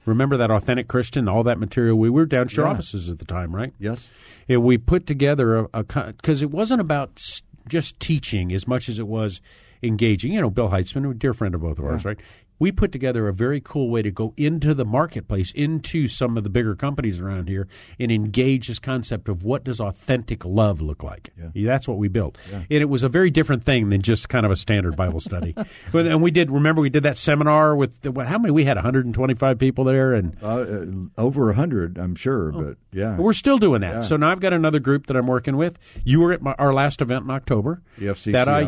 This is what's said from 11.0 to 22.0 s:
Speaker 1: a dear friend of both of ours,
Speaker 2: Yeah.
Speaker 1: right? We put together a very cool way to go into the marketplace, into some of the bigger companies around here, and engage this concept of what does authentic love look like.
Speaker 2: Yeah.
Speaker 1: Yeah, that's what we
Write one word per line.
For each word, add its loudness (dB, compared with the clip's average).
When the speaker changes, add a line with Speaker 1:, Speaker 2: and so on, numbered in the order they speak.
Speaker 1:
a -6
dear -2
friend -4
of -4
both -4
of -8
ours, -4
Speaker 2:
Yeah. -4
Speaker 1:
right? -12
We 2
put 2
together -2
a -2
very -2
cool -4
way 0
to -2
go -6
into 0
the -2
marketplace, -2
into -2
some -2
of -2
the -4
bigger 0
companies -4
around -6
here, -4
and 0
engage 0
this -8
concept -6
of -4
what -2
does -6
authentic -4
love 2
look -6
like. -14
Speaker 2:
Yeah. -12
Speaker 1:
Yeah, -2
that's 0
what -4
we 0